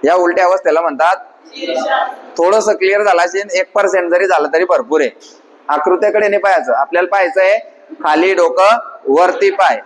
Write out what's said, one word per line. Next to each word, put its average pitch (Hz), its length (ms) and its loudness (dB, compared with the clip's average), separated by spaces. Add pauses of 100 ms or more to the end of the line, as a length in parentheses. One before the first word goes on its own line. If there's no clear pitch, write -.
या 156 120 2
उलट्या 180 300 2
अवस्थेला 180 360 0
म्हणतात, 165 340 0 (1200)
थोडंसं 208 360 2
क्लिअर 190 300 0
झालं 180 180 2
असेल, 185 320 -4
एक 185 200 -2
पर्सेंट 185 380 0
जरी 180 160 2
झालं 156 260 0
तरी 170 120 2
भरपूर 151 360 0
आहे. 127 80 0 (600)
आकृत्याकडे 202 580 0
नाही 202 140 0
पाहायचं, 160 320 0
आपल्याला 151 340 -2
पाहायचं 190 340 -2
आहे 196 160 2 (460)
खाली 165 300 2
डोकं 180 440 2 (320)
वरती 180 420 2
पाय. 170 340 0